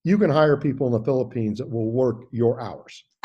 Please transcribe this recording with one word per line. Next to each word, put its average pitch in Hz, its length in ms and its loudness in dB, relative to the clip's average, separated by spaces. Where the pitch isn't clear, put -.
you 180 140 4
can 196 120 2
hire 151 260 4
people 139 300 -2
in 120 60 0
the 110 120 0
Philippines 120 540 -2
that 127 100 -8
will 113 220 -4
work 120 400 -2
your 117 300 0
hours. 92 440 -14